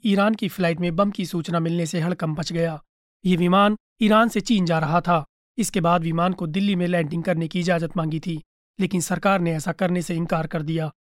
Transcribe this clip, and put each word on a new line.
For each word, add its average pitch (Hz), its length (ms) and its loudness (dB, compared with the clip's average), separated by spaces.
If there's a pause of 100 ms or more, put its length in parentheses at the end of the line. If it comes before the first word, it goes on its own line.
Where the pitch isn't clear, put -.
ईरान 202 300 4
की 208 140 -4
फ्लाइट 170 300 -2
में 175 160 -2
बम 202 160 2
की 190 140 -6
सूचना 170 340 -2
मिलने 165 260 0
से 165 140 -4
हड़कंप 165 400 -2
मच 165 140 -6
गया। 165 260 -2 (440)
ये 185 140 4
विमान 196 400 4 (240)
ईरान 220 280 6
से 214 120 -2
चीन 196 240 2
जा 165 140 2
रहा 160 220 2
था। 170 220 0 (340)
इसके 202 240 -2
बाद 170 220 2
विमान 170 300 0
को 175 140 -6
दिल्ली 196 280 0
में 180 120 0
लैंडिंग 170 360 -2
करने 165 240 -2
की 180 120 -4
इजाजत 170 380 0
मांगी 160 220 -2
थी, 160 220 -6 (380)
लेकिन 185 220 0
सरकार 190 380 0
ने 170 140 0
ऐसा 156 180 -4
करने 180 300 -2
से 170 140 -6
इनकार 165 320 -2
कर 165 140 -4
दिया, 156 300 -4 (100)